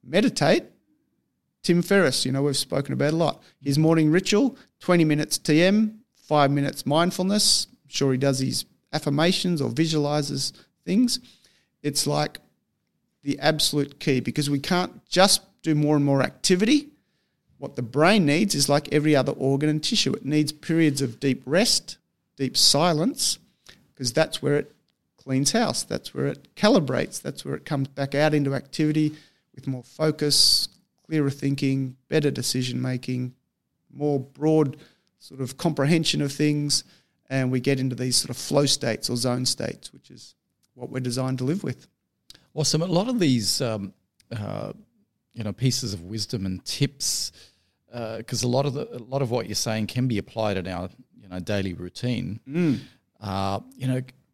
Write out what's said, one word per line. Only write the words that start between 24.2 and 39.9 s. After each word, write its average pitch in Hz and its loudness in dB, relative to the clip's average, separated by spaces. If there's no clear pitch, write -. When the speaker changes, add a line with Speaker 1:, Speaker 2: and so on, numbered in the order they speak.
Speaker 1:
where 143 2
it 147 -4
cleans 135 0
house. 226 0
That's - -10
where 139 -4
it - -8
calibrates. 185 2
That's 139 -10
where 139 -6
it 147 -12
comes 135 -4
back 139 -6
out 151 2
into 139 0
activity 151 -2
with - -10
more 127 -8
focus, - 0
clearer 151 0
thinking, 135 -2
better 147 0
decision 127 -4
making, 127 -6
more 143 0
broad 147 0
sort - -20
of 127 -8
comprehension 147 2
of 143 -2
things, 147 0
and 131 0
we 127 0
get 135 0
into 131 -2
these 123 -2
sort - -2
of 123 -8
flow 143 2
states 120 -2
or 123 -2
zone 123 -2
states, - -6